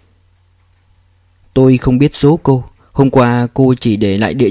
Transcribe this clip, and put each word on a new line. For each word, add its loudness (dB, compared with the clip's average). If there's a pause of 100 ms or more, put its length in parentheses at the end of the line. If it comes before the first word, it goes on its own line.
(1500)
"Tôi 2
không -2
biết 0
số 0
cô, 0 (280)
hôm 0
qua 0
cô 2
chỉ -2
để -2
lại -2
địa 0